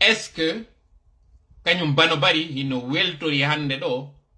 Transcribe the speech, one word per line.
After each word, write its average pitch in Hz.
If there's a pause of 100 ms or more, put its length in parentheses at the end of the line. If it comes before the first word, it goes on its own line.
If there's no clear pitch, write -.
est-ce 220
que 175 (1000)
kañum 170
Bano 160
Bari 160
hino 135
weltori 147
hande 147
ɗo 139 (300)